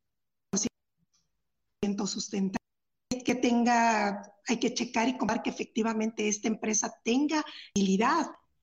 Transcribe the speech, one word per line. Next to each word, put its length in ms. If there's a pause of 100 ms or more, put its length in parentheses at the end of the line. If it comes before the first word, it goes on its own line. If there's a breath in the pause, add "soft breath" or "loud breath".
(1800)
ciento 240
sustentable, 520 (680)
que 100
tenga, 880 (240)
hay 120
que 160
checar 340
y 80
comprobar 260
que 80
efectivamente 800
esta 200
empresa 540
tenga 400 (300 loud breath)
credibilidad. 540 (360)